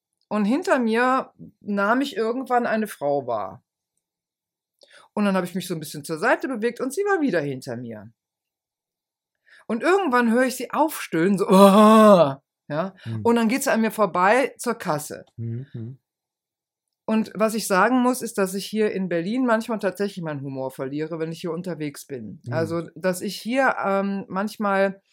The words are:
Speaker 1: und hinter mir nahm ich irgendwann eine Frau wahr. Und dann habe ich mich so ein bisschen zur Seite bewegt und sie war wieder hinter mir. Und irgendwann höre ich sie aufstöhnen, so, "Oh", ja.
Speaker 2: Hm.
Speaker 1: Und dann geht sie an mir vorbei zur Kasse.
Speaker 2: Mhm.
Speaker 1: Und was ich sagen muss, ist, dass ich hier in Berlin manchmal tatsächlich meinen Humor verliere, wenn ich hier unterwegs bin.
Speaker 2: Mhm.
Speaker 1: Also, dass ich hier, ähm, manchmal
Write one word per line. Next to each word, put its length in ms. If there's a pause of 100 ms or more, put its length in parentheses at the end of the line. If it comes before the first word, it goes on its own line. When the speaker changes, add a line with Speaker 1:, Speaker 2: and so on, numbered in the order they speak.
(280)
Speaker 1:
und 160
hinter 360
mir 520 (300)
nahm 400
ich 160
irgendwann 500
eine 200
Frau 380
wahr. 380 (1500)
Und 120
dann 120
habe 80
ich 100
mich 120
so 60
ein 60
bisschen 240
zur 140
Seite 320
bewegt 320
und 120
sie 100
war 180
wieder 180
hinter 380
mir. 340 (1600)
Und 160
irgendwann 480
höre 140
ich 100
sie 160
aufstöhnen, 640
so, 100
"Oh", 880 (340)
ja. 340
Speaker 2:
Hm. 200
Speaker 1:
Und 120
dann 120
geht 160
sie 80
an 100
mir 100
vorbei 640
zur 180
Kasse. 500 (120)
Speaker 2:
Mhm. 640 (1080)
Speaker 1:
Und 280
was 220
ich 100
sagen 380
muss, 180
ist, 160
dass 160
ich 140
hier 240
in 180
Berlin 380
manchmal 320
tatsächlich 440
meinen 200
Humor 260
verliere, 480
wenn 140
ich 100
hier 100
unterwegs 540
bin. 400
Speaker 2:
Mhm. 80
Speaker 1:
Also, 300 (100)
dass 280
ich 200
hier, 420
ähm, 440
manchmal 720 (120)